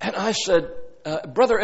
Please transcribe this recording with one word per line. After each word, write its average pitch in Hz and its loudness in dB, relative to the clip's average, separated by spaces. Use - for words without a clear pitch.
And 208 -4
I 208 -2
said, 170 4
"Uh, 151 -6
Brother 233 4